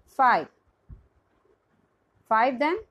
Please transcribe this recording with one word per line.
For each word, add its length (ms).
five, 420
five, 300
then 200